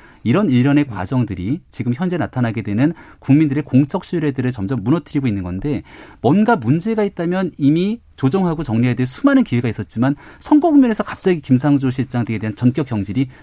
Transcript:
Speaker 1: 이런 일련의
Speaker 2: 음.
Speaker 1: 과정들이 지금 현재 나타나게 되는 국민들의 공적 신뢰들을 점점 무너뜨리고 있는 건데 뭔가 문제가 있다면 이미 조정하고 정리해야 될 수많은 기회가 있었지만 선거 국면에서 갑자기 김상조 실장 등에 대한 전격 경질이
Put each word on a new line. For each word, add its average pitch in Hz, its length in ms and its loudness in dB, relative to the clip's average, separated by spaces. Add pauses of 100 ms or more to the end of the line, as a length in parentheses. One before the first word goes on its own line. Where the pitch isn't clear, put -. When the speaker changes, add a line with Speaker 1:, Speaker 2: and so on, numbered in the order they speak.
(240)
Speaker 1:
이런 156 260 2
일련의 139 340 4
Speaker 2:
음. 139 60 -6
Speaker 1:
과정들이 104 680 -4 (100)
지금 120 240 -4
현재 180 240 -4
나타나게 113 440 -4
되는 113 300 0 (280)
국민들의 147 420 2
공적 143 420 0
신뢰들을 139 460 -2
점점 104 320 -6
무너뜨리고 135 460 -2
있는 98 160 -4
건데 95 400 -6 (360)
뭔가 208 360 4
문제가 170 480 0
있다면 180 520 -2
이미 170 440 2 (160)
조정하고 165 480 0
정리해야 120 320 0
될 131 100 0
수많은 269 380 2
기회가 120 240 -2
있었지만 120 480 -2 (240)
선거 302 300 2
국면에서 247 340 4
갑자기 180 360 -2
김상조 135 520 2
실장 123 320 -4
등에 113 140 -4
대한 104 180 -6
전격 127 300 0
경질이 107 420 -4 (140)